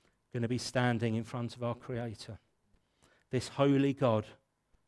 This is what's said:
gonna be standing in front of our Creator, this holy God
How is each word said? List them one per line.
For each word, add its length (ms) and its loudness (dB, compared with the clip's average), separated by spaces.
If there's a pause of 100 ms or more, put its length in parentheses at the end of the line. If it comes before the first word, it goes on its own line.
(340)
gonna 160 -2
be 80 0
standing 580 0
in 80 -2
front 320 -8
of 80 -10
our 100 -4
Creator, 640 -10 (920)
this 160 -2
holy 460 4
God 320 2 (640)